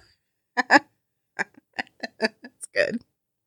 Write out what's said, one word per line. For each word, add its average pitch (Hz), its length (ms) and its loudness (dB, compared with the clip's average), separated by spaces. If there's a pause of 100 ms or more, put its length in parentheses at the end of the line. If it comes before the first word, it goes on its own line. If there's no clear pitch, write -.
(580)
That's 254 220 4 (1900)
good. - 280 -2 (440)